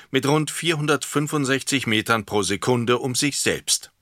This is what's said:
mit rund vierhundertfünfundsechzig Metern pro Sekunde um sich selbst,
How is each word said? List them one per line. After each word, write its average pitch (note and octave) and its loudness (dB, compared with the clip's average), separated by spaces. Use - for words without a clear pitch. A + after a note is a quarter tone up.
mit C3+ 0
rund D3+ 2
vierhundertfünfundsechzig D3 0
Metern A2 2
pro G2+ 0
Sekunde A#2+ 2
um B2+ -4
sich D3 0
selbst, - -2